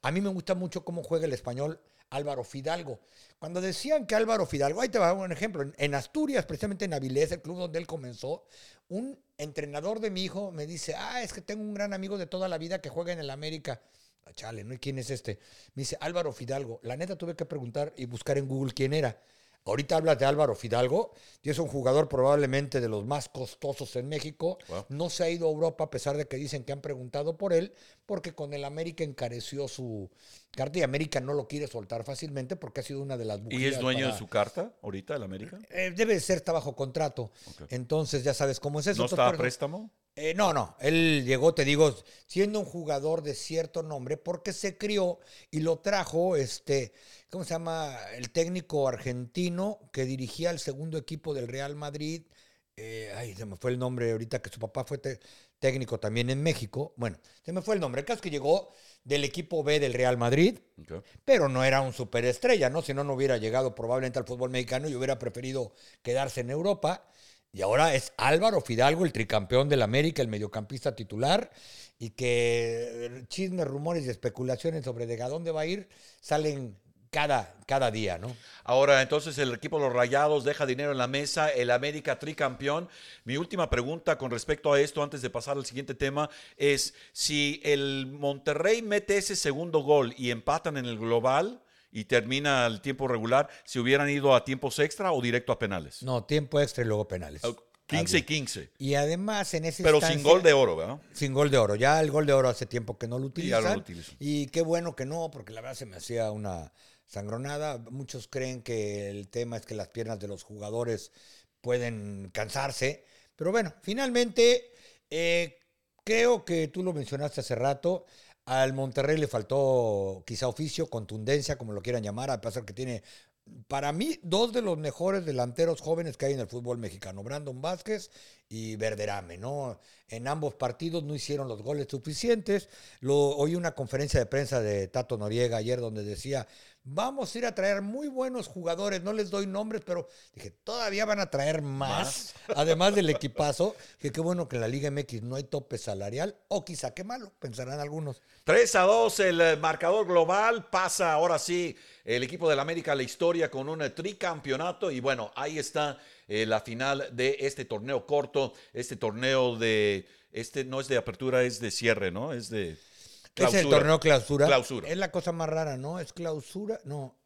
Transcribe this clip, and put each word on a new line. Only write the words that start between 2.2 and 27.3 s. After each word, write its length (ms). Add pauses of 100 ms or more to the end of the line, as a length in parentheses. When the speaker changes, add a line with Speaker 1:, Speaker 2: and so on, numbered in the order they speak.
Speaker 1:
Fidalgo. 580 (380)
Cuando 220
decían 460
que 100
Álvaro 300
Fidalgo, 340
ahí 80
te 100
va 140
un 200
ejemplo, 300
en, 160
en 160
Asturias, 500
precisamente 400
en 80
Avilés, 380
el 100
club 180
donde 200
él 80
comenzó, 580 (440)
un 300 (200)
entrenador 600
de 100
mi 140
hijo 260
me 160
dice, 280
"Ah, 280
es 100
que 80
tengo 220
un 100
gran 220
amigo 240
de 80
toda 220
la 100
vida 240
que 80
juega 240
en 60
el 100
América". 500 (460)
"Ah, 80
chale, 280
¿no? 120
¿Y 40
quién 200
es 100
este?". 300 (360)
Me 100
dice, 160
"Álvaro 340
Fidalgo". 480
La 160
neta 180
tuve 180
que 120
preguntar 500
y 80
buscar 320
en 100
Google 280
quién 180
era. 260 (480)
Ahorita 300
hablas 220
de 80
Álvaro 280
Fidalgo, 580 (300)
y 80
es 80
un 100
jugador 400
probablemente 720
de 80
los 180
más 240
costosos 680
en 120
México. 500 (100)
Speaker 2:
Wow. 220
Speaker 1:
No 180
se 160
ha 60
ido 180
a 20
Europa, 340
a 60
pesar 260
de 100
que 100
dicen 280
que 80
han 100
preguntado 560